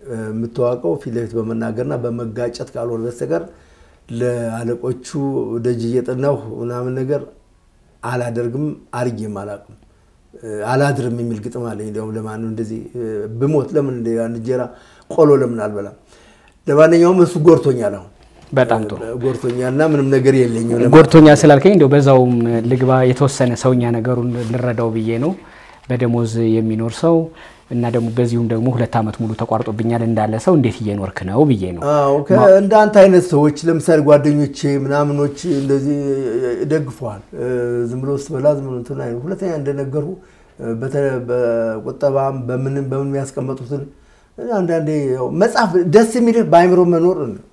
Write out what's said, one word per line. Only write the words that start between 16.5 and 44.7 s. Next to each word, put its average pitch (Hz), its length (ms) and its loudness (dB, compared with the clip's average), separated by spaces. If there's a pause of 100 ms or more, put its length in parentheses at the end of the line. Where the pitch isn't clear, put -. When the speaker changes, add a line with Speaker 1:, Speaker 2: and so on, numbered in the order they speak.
Speaker 1:
ለማንኛውም 170 540 6
እሱ 170 200 4
ጎርቶኛል፣ 127 540 4
አሁን 98 140 -16 (420)
Speaker 2:
በጣም 117 320 2
ጥሩ። 104 160 -8
Speaker 1:
እ፣ 113 200 -8
ጎርቶኛልና 127 680 -2
ምንም 143 220 2
ነገር 135 260 4
የለኝም 117 360 0
ለማለት 120 220 2
Speaker 2:
ጎርቶኛል 151 440 10
ስላልከኝ 147 360 6
እንዲያው 151 180 6
በዛውም 131 440 6 (300)
ልግባ፣ 127 260 2 (120)
የተወሰነ 131 540 2
ሰውኛ 127 340 2
ነገሩን 120 380 -2 (180)
ልረዳው 117 440 -2
ብዬ 110 260 -4
ነው። 147 160 -2 (500)
በደሞዝ 117 500 -2 (140)
የሚኖር 110 460 -2
ሰው 165 220 2 (540)
እና 120 200 -4
ደግሞ 117 200 -2
በዚሁም 117 380 0
ደግሞ 113 220 -2
ሁለት 120 260 -2
ዓመት 107 220 -2
ሙሉ 110 160 -4
ተቋርጦብኛል 113 680 -2
እንዳለ 110 380 0
ሰው 185 140 2
እንዴት 123 240 2
እየኖርክ 101 480 -6
ነው 98 180 -2
ብዬ 120 260 2
ነው። 87 200 -8
Speaker 1:
አዎ፣ 143 300 2
ከ-፣ 180 180 2
Speaker 2:
ማ- 196 160 6
Speaker 1:
እንዳንተ 208 440 4
አይነት 190 280 8
ሰዎች 147 380 2
ለምሳሌ 165 380 2
ጓደኞቼ 147 580 4 (200)
ምናምኖች 143 580 -2 (140)
እንደዚህ 139 460 0 (680)
ደግፈዋል። 131 560 -6 (120)
እ፣ 123 140 -8 (360)
ዝም 120 160 -6
ብሎ 131 180 -4
ስትበላ 139 360 -2
ዝም 139 120 -4
ብሎ 131 100 -8
እንትን 123 240 -10
አይልም። 120 220 -8
ሁለተኛ 185 320 -6
እንደነገርኩ፣ 143 580 -6 (480)
እ፣ 117 160 -8
በተ-፣ 135 200 -8 (280)
በቁጠባም 123 1200 -2
በምንም 135 440 -4
በምንም 139 280 -4
ያስቀመጡትን 135 680 -8 (680)
አንዳንዴ 165 380 -2 (200)